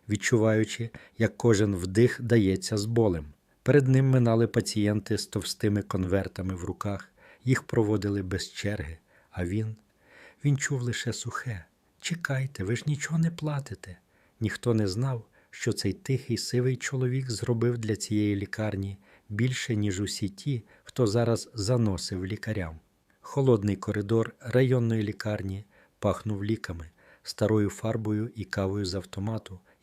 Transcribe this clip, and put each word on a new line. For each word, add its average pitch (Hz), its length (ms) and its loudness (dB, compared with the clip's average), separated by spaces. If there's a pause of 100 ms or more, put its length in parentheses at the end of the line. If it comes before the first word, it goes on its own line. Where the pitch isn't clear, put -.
відчуваючи, 110 840 2 (280)
як 113 180 2
кожен 104 400 4
вдих 95 460 2
дається 107 540 2
з 101 80 -2
болем. 107 420 2 (360)
Перед 131 260 6
ним 131 220 6
минали 117 360 6
пацієнти 104 720 0
з - 80 -6
товстими 104 560 0
конвертами 92 720 -2
в 87 100 -8
руках. 98 440 -6 (360)
Їх 127 180 4
проводили 104 600 2
без 92 300 -6
черги. 82 460 -6 (320)
А 92 140 -4
він? 110 320 -4 (680)
Він 143 120 4
чув 135 260 -4
лише 120 300 -2
сухе: 107 520 -8 (360)
«Чекайте, 135 640 -4
ви 113 120 0
ж - 100 -8
нічого 147 320 -2
не 165 120 2
платите». 143 680 -8 (420)
Ніхто 113 340 0
не 107 140 2
знав, 120 380 -4 (280)
що - 180 -2
цей 101 200 -2
тихий 120 440 -4
сивий 123 400 -2
чоловік 127 540 -4
зробив 117 480 0
для 110 180 -2
цієї 104 400 0
лікарні 98 640 -4 (300)
більше, 117 480 -2
ніж 104 240 0
усі 104 280 -4
ті, 123 360 -6 (200)
хто - 220 0
зараз 113 480 0
заносив 101 720 0
лікарям. 92 520 -6 (420)
Холодний 107 560 2
коридор 107 640 0
районної 120 640 2
лікарні 104 640 -4 (340)
пахнув 101 460 -2
ліками, 87 460 -4 (320)
старою 104 480 2
фарбою 110 640 -4
і 101 100 -10
кавою 98 400 -2
з 90 100 -4
автомату, 98 680 -6 (220)